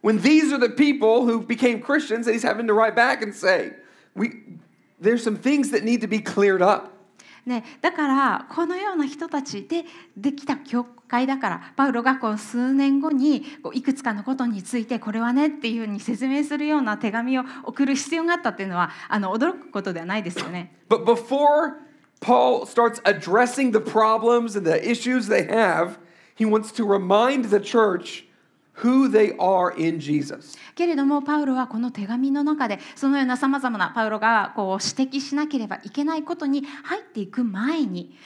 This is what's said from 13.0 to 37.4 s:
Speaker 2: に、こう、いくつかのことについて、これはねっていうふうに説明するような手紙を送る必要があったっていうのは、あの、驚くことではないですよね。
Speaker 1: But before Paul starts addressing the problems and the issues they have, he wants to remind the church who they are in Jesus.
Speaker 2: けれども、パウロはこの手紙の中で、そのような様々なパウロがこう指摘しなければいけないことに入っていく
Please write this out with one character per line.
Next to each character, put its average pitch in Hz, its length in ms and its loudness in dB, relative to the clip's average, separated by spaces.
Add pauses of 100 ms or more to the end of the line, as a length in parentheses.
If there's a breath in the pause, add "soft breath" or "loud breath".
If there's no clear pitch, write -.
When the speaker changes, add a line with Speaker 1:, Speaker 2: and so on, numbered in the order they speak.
Speaker 2:
に、 277 320 2 (200 loud breath)
こ - 100 -10
う、 - 40 -2
い 247 40 -4
く 262 120 0
つ - 100 -8
か 233 100 -2
の 202 100 -8
こ 262 120 -4
と 262 100 -4
に 208 180 -4
つ 247 140 -6
い 226 80 -2
て、 233 140 -4
こ 214 120 -8
れ 220 80 -4
は 233 140 0
ね 294 140 4
っ - 20 4
て 294 200 -6
い 226 100 -2
う - 20 -4
ふ - 20 -6
う 220 40 -6
に 202 120 -6
説 233 280 -4
明 285 160 0
す 294 140 -4
る 294 100 -2
よ 302 100 2
う 285 60 2
な 214 140 -2
手 214 140 -2
紙 240 280 0
を 254 40 -4 (200 loud breath)
送 - 220 -2
る 269 100 2
必 277 200 -4
要 330 80 -2
が 339 120 2
あ - 20 -2
っ 349 40 -6
た 226 100 0
っ 180 40 -10
て 196 80 -8
い 190 40 -6
う - 20 -6
の 175 80 -4
は、 175 140 0 (180 loud breath)
あ 214 100 0
の、 196 160 -2
驚 302 180 2
く - 180 -14
こ 196 100 -4
と 196 100 -4
で 170 80 -6
は 165 60 -12
な 196 120 -4
い 208 60 -4
で 175 80 -8
す - 80 -8
よ - 60 -8
ね。 175 280 -12 (140)
Speaker 1:
But 226 160 2
before 285 800 2 (400 loud breath)
Paul 247 440 4
starts 233 380 2
addressing 240 680 2
the 214 80 4
problems 220 720 2
and 196 100 -2
the 160 160 2
issues 240 460 0
they 202 180 2
have, 190 520 0 (360 soft breath)
he 220 120 0
wants 214 260 0
to 226 140 -2
remind 202 640 2
the 202 100 4
church 202 680 0 (500 soft breath)
who 254 340 2
they 208 280 4
are 180 400 2
in 165 220 -2
Jesus. 143 580 -6 (160 loud breath)
Speaker 2:
け 349 140 -2
れ 339 80 0
ど 277 100 0
も、 285 160 2
パ 294 180 -2
ウ 294 60 -2
ロ 269 80 0
は 254 140 -2
こ 220 120 -8
の 240 120 -4
手 202 160 -8
紙 254 240 -2
の 285 140 0
中 294 240 0
で、 196 100 -4 (160 loud breath)
そ 277 140 0
の 277 80 2
よ 277 60 2
う 254 40 0
な 247 80 0
様 269 240 0
々 247 180 -4
な 185 160 -2
パ 226 120 0
ウ 214 40 -2
ロ 214 100 -4
が 220 360 2
こ 190 240 -2
う - 20 -6
指 262 360 -2
摘 - 20 -2
し 277 160 -6
な 302 120 -2
け 294 120 -4
れ 220 80 -6
ば - 160 -10
い 202 60 -14
け 285 160 -4
な 320 100 -2
い 311 80 -4
こ 339 140 -6
と 302 80 -6
に 277 180 0 (200 loud breath)
入 403 180 -6
っ - 20 -20
て - 160 -12
い 190 80 -6
く 247 160 -4